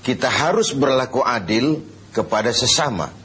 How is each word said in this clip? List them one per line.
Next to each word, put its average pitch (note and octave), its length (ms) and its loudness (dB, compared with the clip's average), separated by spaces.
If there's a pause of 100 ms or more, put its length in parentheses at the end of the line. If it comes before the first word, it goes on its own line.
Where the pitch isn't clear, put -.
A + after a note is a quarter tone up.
kita - 240 -2
harus D#3+ 480 2
berlaku C3 480 2
adil A#2+ 560 0 (320)
kepada A2 400 0
sesama. A#2 560 0 (180)